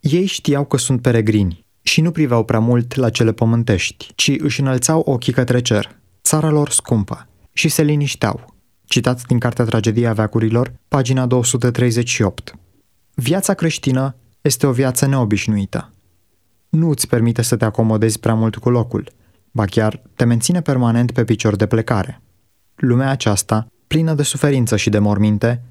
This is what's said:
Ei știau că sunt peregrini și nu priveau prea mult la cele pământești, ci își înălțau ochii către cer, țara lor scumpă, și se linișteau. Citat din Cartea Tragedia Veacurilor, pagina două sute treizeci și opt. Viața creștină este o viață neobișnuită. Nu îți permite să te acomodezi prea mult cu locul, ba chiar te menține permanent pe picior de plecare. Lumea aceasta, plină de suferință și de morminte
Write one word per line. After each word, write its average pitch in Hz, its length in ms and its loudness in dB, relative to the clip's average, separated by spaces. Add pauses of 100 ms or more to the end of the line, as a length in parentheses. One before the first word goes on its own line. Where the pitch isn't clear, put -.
Ei 175 260 0
știau 143 380 -2
că - 120 -2
sunt 123 260 -2
peregrini 107 640 2 (180)
și - 180 0
nu 165 100 2
priveau 127 340 0
prea 113 140 0
mult 120 360 0
la 127 160 0
cele 110 220 0
pământești, 117 840 -2
ci - 240 0
își 143 220 -4
înălțau 135 400 2
ochii 127 320 0
către 123 280 0
cer, 107 380 -2 (240)
țara 156 280 0
lor 147 200 2
scumpă, - 580 -2 (240)
și - 160 0
se 151 140 0
linișteau. 147 720 -2 (300)
Citat 123 420 0
din 123 120 2
Cartea 120 260 0
Tragedia 113 480 0
Veacurilor, 113 600 0 (160)
pagina 131 380 0
două 123 180 2
sute 123 260 0
treizeci 120 380 0
și - 140 -2
opt. - 320 -4 (600)
Viața 175 400 -2
creștină 135 600 -2 (240)
este - 260 0
o 135 60 2
viață 127 340 0
neobișnuită. 107 840 -2 (760)
Nu 165 200 2
îți 143 200 -2
permite 117 340 2
să 117 140 0
te 107 80 0
acomodezi 110 560 0
prea 113 140 0
mult 110 220 0
cu - 140 0
locul, 120 420 -2 (380)
ba 113 140 -2
chiar 107 380 -2 (120)
te 127 100 0
menține 120 380 0
permanent 120 480 0
pe 123 140 -2
picior 110 320 0
de 104 100 0
plecare. 110 560 -2 (520)
Lumea 131 360 0
aceasta, 110 560 -2 (200)
plină 160 280 0
de 147 80 -2
suferință 135 540 0
și 104 140 0
de 104 80 2
morminte 107 720 0